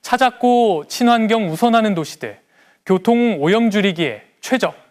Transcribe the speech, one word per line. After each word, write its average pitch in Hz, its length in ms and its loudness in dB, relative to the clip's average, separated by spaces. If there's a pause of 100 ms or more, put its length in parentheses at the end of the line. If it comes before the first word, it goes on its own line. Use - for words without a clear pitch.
차 - 140 -4
작고 240 720 0
친환경 226 640 0
우선하는 220 440 2
도시들, 139 460 -8 (460)
교통 233 560 0
오염 214 280 2
줄이기에 170 540 -2 (160)
최적. 214 360 -4 (160)